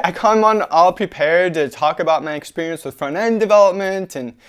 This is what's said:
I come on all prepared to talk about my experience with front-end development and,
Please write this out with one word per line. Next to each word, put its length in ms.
I 80
come 320
on 180
all 300
prepared 640
to 140
talk 300
about 240
my 120
experience 500
with 120
front-end 440
development 760
and, 220